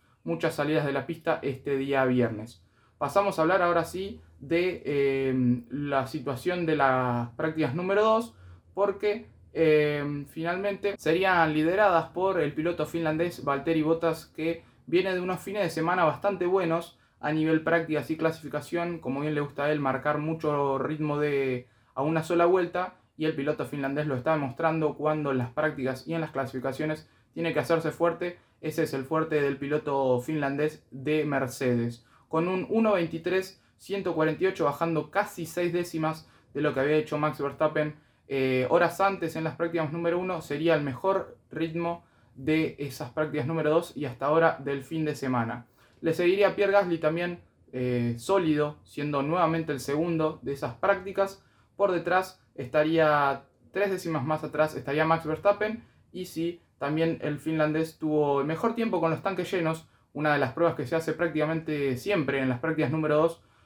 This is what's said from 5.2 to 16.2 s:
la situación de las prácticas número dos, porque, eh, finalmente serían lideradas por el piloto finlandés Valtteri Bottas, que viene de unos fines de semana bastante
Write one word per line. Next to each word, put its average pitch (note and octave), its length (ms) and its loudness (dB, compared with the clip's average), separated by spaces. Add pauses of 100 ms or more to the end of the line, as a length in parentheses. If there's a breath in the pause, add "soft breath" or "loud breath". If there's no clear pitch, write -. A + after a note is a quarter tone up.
la C#3 360 -2
situación D3+ 600 -4
de D#3 100 2
las B2+ 540 2
prácticas D#3 440 -2
número F#3+ 300 2
dos, A3+ 300 2 (400 soft breath)
porque, G3+ 540 -2 (260)
eh, D3 760 2
finalmente F#3+ 680 -4
serían E3+ 560 4
lideradas E3+ 560 4
por F#3 280 0
el C#3+ 140 0
piloto D#3 340 -2
finlandés E3 560 -2
Valtteri C#3+ 400 0
Bottas, D#3+ 440 0
que E3 360 -6 (240 loud breath)
viene F#3 280 2
de F3+ 60 0
unos F3+ 200 -4
fines G3+ 220 -4
de E3+ 80 0
semana E3+ 340 0
bastante F3+ 400 0